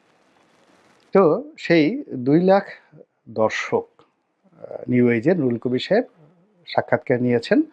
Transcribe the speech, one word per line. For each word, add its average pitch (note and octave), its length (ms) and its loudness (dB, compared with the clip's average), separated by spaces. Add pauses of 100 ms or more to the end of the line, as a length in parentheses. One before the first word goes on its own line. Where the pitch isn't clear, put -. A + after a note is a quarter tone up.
(1120)
তো G3 460 2
সেই E3+ 460 2 (100)
দুই C3+ 260 0
লাখ F#3+ 260 2 (600)
দর্শক, A2 580 -2 (120)
আহ, - 800 -20 (120)
নিউ B2 220 2
এজের A#2+ 300 0
নুরুল A#2+ 180 -2
কবির B2 200 -6
সাহেব G#3+ 260 -2 (600)
সাক্ষাৎকার B2 560 -2
নিয়েছেন B2 400 0 (100)